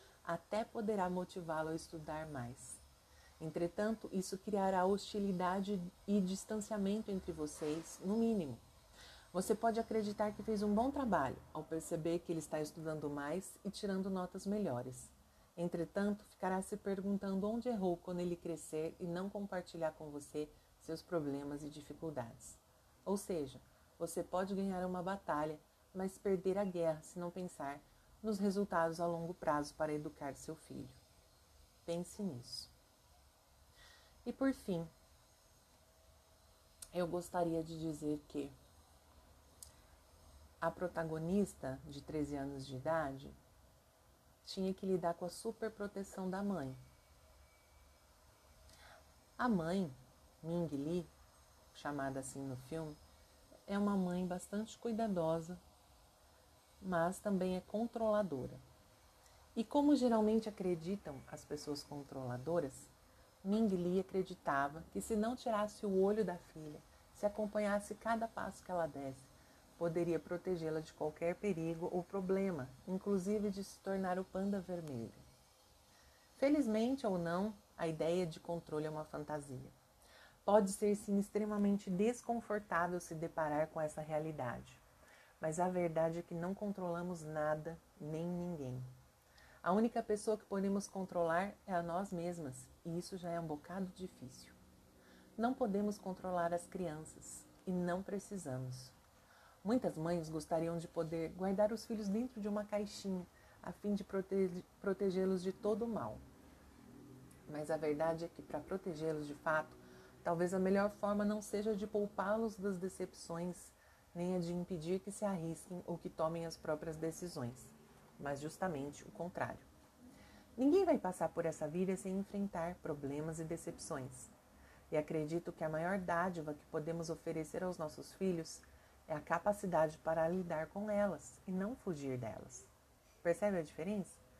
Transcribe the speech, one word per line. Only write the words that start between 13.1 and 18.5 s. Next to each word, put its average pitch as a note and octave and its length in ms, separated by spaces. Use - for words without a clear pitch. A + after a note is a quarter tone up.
e G3+ 60
tirando G3 400
notas F#3 340
melhores. C3 640
Entretanto, F3 680
ficará F#3 340
se G3+ 160
perguntando G3 720
onde A#3 220
errou F#3+ 260
quando F3+ 240
ele F3 160
crescer D#3+ 640